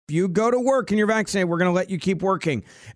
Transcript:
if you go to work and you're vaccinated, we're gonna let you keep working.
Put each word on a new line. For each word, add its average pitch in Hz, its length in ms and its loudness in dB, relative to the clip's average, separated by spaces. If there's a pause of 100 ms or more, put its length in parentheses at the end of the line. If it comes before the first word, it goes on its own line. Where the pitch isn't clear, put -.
if 147 60 -4
you 180 140 2
go 214 220 2
to 247 80 2
work 254 320 0
and 208 80 2
you're 214 80 2
vaccinated, 202 420 0
we're 170 100 -2
gonna 180 120 2
let 180 180 0
you 185 80 -4
keep 180 260 -2
working. 170 420 -2 (320)